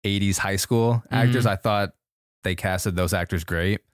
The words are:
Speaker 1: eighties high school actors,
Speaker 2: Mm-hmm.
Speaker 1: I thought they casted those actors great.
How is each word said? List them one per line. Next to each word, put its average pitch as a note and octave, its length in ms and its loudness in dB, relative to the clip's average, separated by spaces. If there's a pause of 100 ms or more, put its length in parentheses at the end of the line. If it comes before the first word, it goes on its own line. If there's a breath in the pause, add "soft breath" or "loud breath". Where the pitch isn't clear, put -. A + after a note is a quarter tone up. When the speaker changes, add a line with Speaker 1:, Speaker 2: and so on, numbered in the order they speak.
Speaker 1:
eighties G2 340 0
high G2 200 -2
school A#2 520 2
actors, A#2+ 360 2
Speaker 2:
Mm-hmm. G#2 80 2
Speaker 1:
I - 20 0
thought G2+ 380 -2 (500)
they F#2 100 -2
casted F#2 420 -2
those F2+ 160 0
actors F2 320 -2
great. F2+ 360 -2 (140)